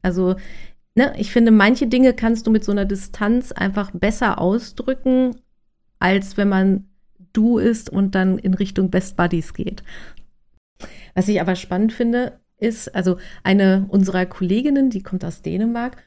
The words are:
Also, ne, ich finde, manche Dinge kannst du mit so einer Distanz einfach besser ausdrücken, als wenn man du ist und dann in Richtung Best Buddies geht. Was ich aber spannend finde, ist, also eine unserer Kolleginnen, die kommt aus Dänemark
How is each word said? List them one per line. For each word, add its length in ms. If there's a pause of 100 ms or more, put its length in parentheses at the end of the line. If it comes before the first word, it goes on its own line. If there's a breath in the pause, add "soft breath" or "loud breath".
Also, 340 (580 loud breath)
ne, 220
ich 160
finde, 180
manche 360
Dinge 260
kannst 340
du 40
mit 120
so 100
einer 120
Distanz 680
einfach 400
besser 460
ausdrücken, 1000 (600)
als 380
wenn 120
man 360 (480)
du 260
ist 300
und 260
dann 240
in 140
Richtung 380
Best 260
Buddies 380
geht. 280 (1300 loud breath)
Was 140
ich 120
aber 160
spannend 360
finde, 460 (200)
ist, 360
also 220 (260 loud breath)
eine 460
unserer 380
Kolleginnen, 640
die 120
kommt 220
aus 180
Dänemark 640